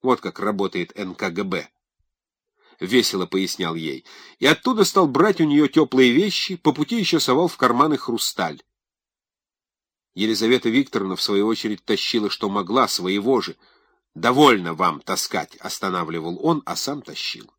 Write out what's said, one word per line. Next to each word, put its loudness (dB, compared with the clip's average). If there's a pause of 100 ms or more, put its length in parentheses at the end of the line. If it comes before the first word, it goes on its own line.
"Вот 2
как -10
работает -4
Н -8
К -4
Г -6
Б", -6 (1120)
весело 0
пояснял -4
ей, -8 (360)
и 0
оттуда 2
стал 2
брать 2
у 4
нее 4
теплые 4
вещи, 0
по 2
пути -4
еще 0
совал 2
в -4
карманы 2
хрусталь. -6 (1500)
Елизавета 0
Викторовна, -2
в -6
свою 2
очередь, -4
тащила, 0
что -4
могла, 0
своего 0
же. -10 (640)
"Довольно 4
вам -2
таскать", -6
останавливал -6
он, 0
а -6
сам -8
тащил. -12